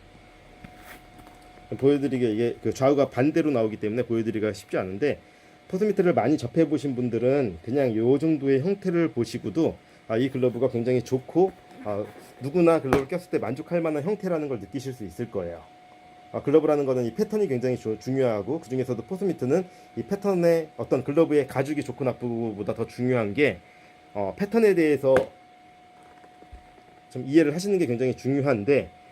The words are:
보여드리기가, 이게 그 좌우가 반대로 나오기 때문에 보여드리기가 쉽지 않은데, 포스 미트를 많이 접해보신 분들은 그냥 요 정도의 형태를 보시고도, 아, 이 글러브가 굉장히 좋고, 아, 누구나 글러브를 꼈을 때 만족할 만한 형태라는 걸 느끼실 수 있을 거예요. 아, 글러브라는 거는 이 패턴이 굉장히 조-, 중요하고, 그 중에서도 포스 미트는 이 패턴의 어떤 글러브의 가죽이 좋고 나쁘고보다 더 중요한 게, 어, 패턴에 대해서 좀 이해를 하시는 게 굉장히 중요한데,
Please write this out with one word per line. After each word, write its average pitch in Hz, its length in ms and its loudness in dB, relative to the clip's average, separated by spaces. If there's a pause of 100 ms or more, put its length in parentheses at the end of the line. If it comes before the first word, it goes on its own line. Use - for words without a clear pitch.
(1800)
보여드리기가, 131 520 2
이게 113 320 0
그 113 100 -2
좌우가 135 360 2
반대로 151 420 0
나오기 110 280 0
때문에 110 240 -2
보여드리기가 110 500 -2
쉽지 - 240 -8
않은데, 104 420 -2 (500)
포스 190 160 -2
미트를 190 280 2
많이 120 240 2
접해보신 143 580 0
분들은 120 680 0
그냥 123 320 0
요 123 220 4
정도의 139 420 2
형태를 180 520 0
보시고도, 117 640 -2 (300)
아, 113 120 -2
이 135 100 2
글러브가 123 400 0
굉장히 120 340 0
좋고, 160 480 0 (340)
아, 104 200 -4 (360)
누구나 165 420 4
글러브를 135 260 0
꼈을 175 220 -6
때 156 80 0
만족할 151 420 -4
만한 156 220 -2
형태라는 175 460 -4
걸 120 120 -6
느끼실 131 320 -8
수 110 120 -12
있을 117 260 -8
거예요. 85 320 -8 (680)
아, 117 100 -6
글러브라는 147 420 4
거는 127 220 0
이 113 80 -4
패턴이 185 340 -2
굉장히 123 300 -2
조-, 110 200 -6
중요하고, 127 640 -2
그 - 80 -20
중에서도 123 360 -4
포스 190 200 -8
미트는 165 400 0 (320)
이 - 60 -6
패턴의 175 720 0
어떤 123 260 -2
글러브의 143 440 2
가죽이 139 360 -4
좋고 127 220 -8
나쁘고보다 113 720 -4
더 113 120 -4
중요한 123 460 -2
게, 117 260 2 (540)
어, 196 240 -4
패턴에 202 380 2
대해서 147 400 4 (1900)
좀 127 180 -10
이해를 147 280 4
하시는 190 240 -2
게 165 80 2
굉장히 120 280 0
중요한데, 131 760 0 (220)